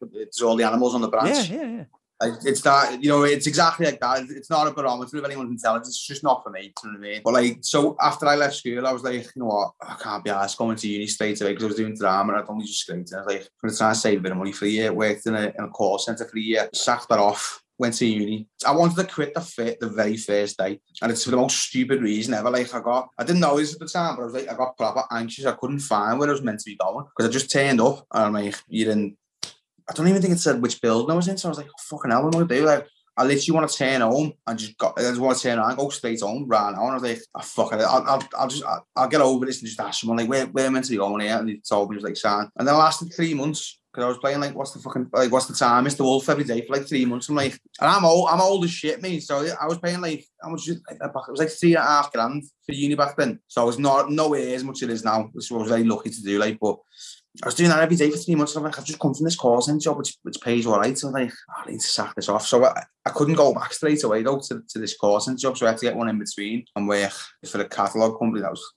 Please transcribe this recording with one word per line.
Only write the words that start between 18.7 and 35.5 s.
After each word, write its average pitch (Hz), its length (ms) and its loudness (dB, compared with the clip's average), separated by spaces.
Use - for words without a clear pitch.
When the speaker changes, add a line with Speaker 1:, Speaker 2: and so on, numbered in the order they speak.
Speaker 1:
wanted 170 240 4
to 185 140 -2
quit 143 220 -4
the - 80 -6
fit 117 380 -6
the 117 100 -6
very 107 260 0
first 104 440 -2
day, 95 200 -4
and 117 100 0
it's 113 120 -2
for 120 80 -4
the 127 60 2
most 123 200 2
stupid 127 460 0
reason 110 320 -2
ever. 107 160 0
Like, 123 240 0
I 113 60 -6
got, 123 360 -2
I 127 60 -4
didn't 175 180 2
know 143 160 4
this 151 160 -2
at - 60 -14
the 160 80 -14
time, 170 280 -2
but 120 60 -10
I 123 40 -8
was 117 100 -8
like, 135 120 -6
I 113 80 -8
got 127 220 -4
proper 110 240 0
anxious. 117 360 -4
I 117 60 0
couldn't 139 260 -4
find 110 400 0
where 147 100 2
I 147 40 2
was 139 100 -4
meant 107 160 -2
to - 100 -14
be 101 60 -12
going 98 320 -4
'cause 117 100 2
I 113 40 0
just 131 200 -2
turned 135 300 4
up - 320 2
and 110 120 4
I'm 104 80 0
like, 101 200 -4
"You're 110 240 0
in," 104 260 0
I - 40 -8
don't 160 140 2
even 190 140 6
think 175 140 4
it 170 40 0
said 131 220 2
which 120 180 -2
building 117 320 2
I 165 40 2
was 175 120 2
in, 190 100 -2
so 185 100 -6
I - 20 -4
was 147 80 -4
like, 143 100 -12
"Oh, - 220 -20
fucking 143 220 -4
hell, 123 120 4
what 165 120 2
am 165 60 4
I 170 40 4
gonna 131 160 2
do?" 151 40 4
Like, 147 220 4
I 120 80 4
literally 139 300 2
wanna 156 120 2
turn 131 340 0
home 143 320 2
and 113 120 -4
just 107 180 -12
go, - 180 0
I - 60 -2
just 123 180 0
wanna 127 180 2
turn 120 220 0